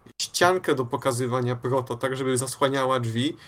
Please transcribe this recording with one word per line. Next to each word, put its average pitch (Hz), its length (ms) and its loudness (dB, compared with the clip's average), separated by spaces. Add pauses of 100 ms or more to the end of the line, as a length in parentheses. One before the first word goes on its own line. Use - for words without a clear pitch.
(220)
ściankę 180 520 2
do 127 100 0
pokazywania 123 720 -2
proto, 127 400 -2
tak 131 200 -2
żeby 131 220 0
zasłaniała 131 640 0
drzwi 120 360 -2 (120)